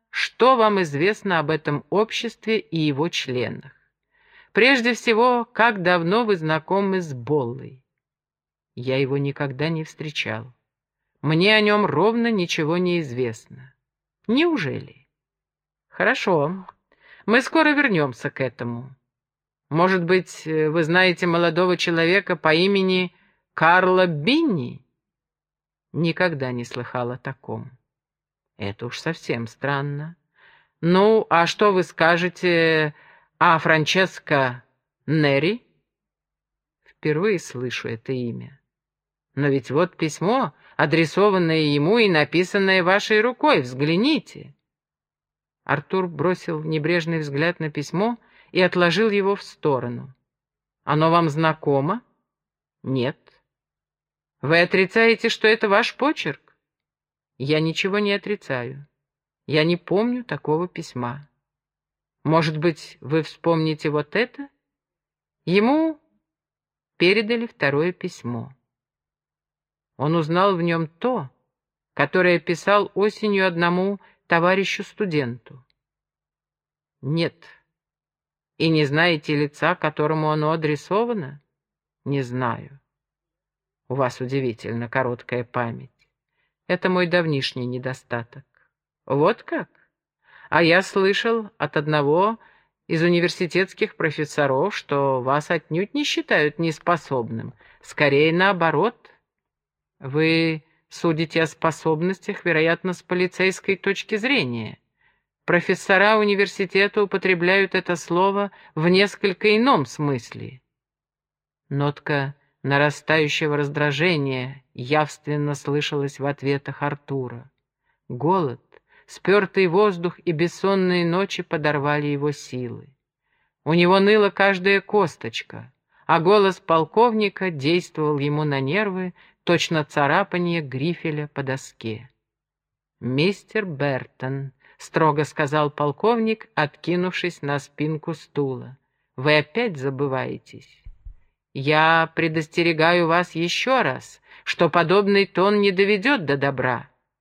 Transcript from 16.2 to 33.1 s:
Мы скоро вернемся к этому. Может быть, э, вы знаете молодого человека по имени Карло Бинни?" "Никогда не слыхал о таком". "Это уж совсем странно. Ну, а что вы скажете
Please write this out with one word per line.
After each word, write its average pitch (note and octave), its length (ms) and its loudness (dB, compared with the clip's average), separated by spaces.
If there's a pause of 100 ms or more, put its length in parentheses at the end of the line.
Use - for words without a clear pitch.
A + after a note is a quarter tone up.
Мы A#3 160 2
скоро D#4 280 2
вернемся F3+ 600 0
к - 120 -10
этому. B2 520 -8 (760)
Может F3 360 2
быть, F3+ 420 -2
э, D#3 220 0
вы E3 140 0
знаете F3+ 440 2
молодого E3+ 480 2
человека F3 600 0
по D#3 180 2
имени F#3 600 2 (400)
Карло F#3 540 4
Бинни?" E3 800 -2 (1040)
"Никогда D#3+ 600 -2
не B2 120 -6
слыхал A#2+ 480 -6
о B2 60 -10
таком". A#2 540 -12 (840)
"Это G2+ 280 -10
уж - 140 -12
совсем C3 480 -6
странно. C#3+ 680 -6 (640)
Ну, G3+ 500 4
а E3+ 180 4
что G#3 260 2
вы F3+ 100 2
скажете E3 1120 0 (460)